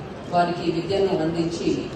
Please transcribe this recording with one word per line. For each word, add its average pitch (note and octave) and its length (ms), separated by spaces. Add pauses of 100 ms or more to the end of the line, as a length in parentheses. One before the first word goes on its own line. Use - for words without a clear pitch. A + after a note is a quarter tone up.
(300)
వారికి F3 400
విద్యను F3 520
అందించి, - 720